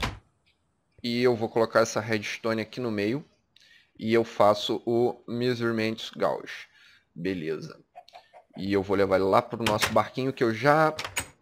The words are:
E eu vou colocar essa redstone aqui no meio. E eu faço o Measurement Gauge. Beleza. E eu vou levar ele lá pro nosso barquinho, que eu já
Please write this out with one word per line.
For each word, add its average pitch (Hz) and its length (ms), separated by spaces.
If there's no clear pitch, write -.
E 120 180
eu 123 140
vou 110 140
colocar 113 320
essa 113 180
redstone 110 640
aqui - 180
no 123 100
meio. 107 340
E 110 140
eu 117 100
faço 113 600
o 120 420
Measurement 117 720
Gauge. - 520
Beleza. 82 640
E 98 140
eu 98 100
vou 95 140
levar 95 220
ele 95 80
lá 101 160
pro 117 200
nosso 107 300
barquinho, 127 400
que - 100
eu 113 120
já 151 420